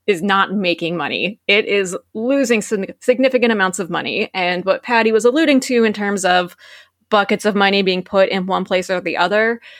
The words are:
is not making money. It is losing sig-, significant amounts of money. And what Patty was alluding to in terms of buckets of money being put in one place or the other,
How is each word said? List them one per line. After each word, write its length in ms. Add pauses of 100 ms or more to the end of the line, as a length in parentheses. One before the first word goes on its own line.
is 140
not 320
making 420
money. 520
It 180
is 320 (160)
losing 480
sig-, 400
significant 500
amounts 280
of 100
money. 440
And 300
what 180
Patty 300
was 140
alluding 360
to 220
in 100
terms 300
of 320 (540)
buckets 340
of 100
money 280
being 200
put 280
in 160
one 180
place 260
or 120
the 160
other, 420 (200)